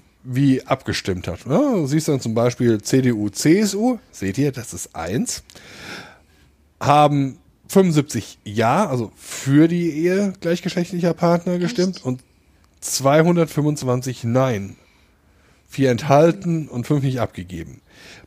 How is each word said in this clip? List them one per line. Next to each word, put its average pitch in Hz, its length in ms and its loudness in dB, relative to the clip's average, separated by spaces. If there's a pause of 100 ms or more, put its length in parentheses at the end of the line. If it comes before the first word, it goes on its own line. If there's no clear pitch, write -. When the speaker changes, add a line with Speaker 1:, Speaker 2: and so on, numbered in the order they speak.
(240)
Speaker 1:
wie 131 420 2
abgestimmt 98 600 -4
hat. 85 180 -10
Ja, 247 280 0
du 165 140 0
siehst 147 200 -2
dann 139 140 0
zum 113 140 -6
Beispiel 117 460 2
C 135 200 2
D 127 100 2
U, 107 180 -4
C 160 300 2
S 208 140 0
U, 226 240 0 (140)
seht 98 260 -6
ihr, 139 140 0
das 120 220 -14
ist - 220 -14
eins, 101 480 -6 (1400)
haben 143 600 2 (280)
fünfundsiebzig 156 800 0
Ja, 113 420 0
also 123 300 -4
für 147 500 2
die 170 240 0
Ehe 185 480 -2
gleichgeschlechtlicher 175 720 -2
Partner 175 400 0
Speaker 2:
Echt? 180 100 -2
Speaker 1:
gestimmt 185 420 -4
und 127 160 -4 (580)
zweihundertfünfundzwanzig 147 1400 0
Nein. 113 540 0 (920)
Vier 135 240 0
enthalten 156 760 2
und 120 200 -8
fünf 147 160 0
nicht 127 160 -2
abgegeben. 90 640 -10 (460)